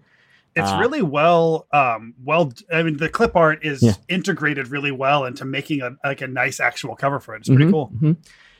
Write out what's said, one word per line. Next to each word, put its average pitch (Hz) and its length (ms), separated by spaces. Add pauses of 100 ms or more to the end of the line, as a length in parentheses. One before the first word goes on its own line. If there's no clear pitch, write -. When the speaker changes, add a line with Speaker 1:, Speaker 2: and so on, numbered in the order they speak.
(560)
Speaker 1:
It's 98 160
Speaker 2:
Uh, 98 80
Speaker 1:
really 262 220
well, 160 720
um, 117 400 (100)
well, 151 300 (180)
I 165 120
mean, 156 140
the 175 120
clip 226 260
art 156 300
is 139 180
Speaker 2:
Yeah. 110 100 (140)
Speaker 1:
integrated 151 640
really 143 220
well 135 340
into 127 180
making 135 380
a, 123 220
like, 139 180
a 135 60
nice 127 340
actual 123 340
cover 139 240
for 110 160
it. 110 40
It's 120 100
pretty 135 160
Speaker 2:
Mm-hmm, 160 80
Speaker 1:
cool. 147 200
Speaker 2:
mm-hmm. 151 180 (480)